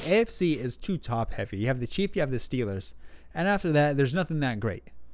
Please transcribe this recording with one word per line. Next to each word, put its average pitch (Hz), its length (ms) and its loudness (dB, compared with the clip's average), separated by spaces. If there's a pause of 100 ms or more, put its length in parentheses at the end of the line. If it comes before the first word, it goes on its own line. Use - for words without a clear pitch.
A 202 160 6
F 226 80 0
C 170 240 2
is 123 220 -2
too 185 220 -4
top 113 360 -2
heavy. 98 260 -4
You 110 80 0
have 127 120 0
the 120 80 -2
Chiefs, 190 300 -2
you 175 40 2
have 135 100 0
the 127 60 0
Steelers, 104 560 -4 (400)
and 170 140 0
after 190 240 2
that, 147 240 6
there's 139 180 4
nothing 160 280 0
that 123 180 0
great. 101 240 -2 (300)